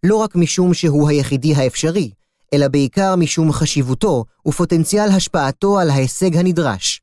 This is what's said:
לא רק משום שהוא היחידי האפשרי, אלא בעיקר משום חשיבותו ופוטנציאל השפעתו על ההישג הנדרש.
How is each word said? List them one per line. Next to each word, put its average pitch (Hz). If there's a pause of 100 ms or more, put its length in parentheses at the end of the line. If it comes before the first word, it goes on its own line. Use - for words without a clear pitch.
לא 202
רק 214
משום 175
שהוא 147
היחידי 143
האפשרי, 143 (420)
אלא 143
בעיקר 147
משום 160
חשיבותו 131 (220)
ופוטנציאל 175
השפעתו 190
על 170
ההישג 139
הנדרש. 165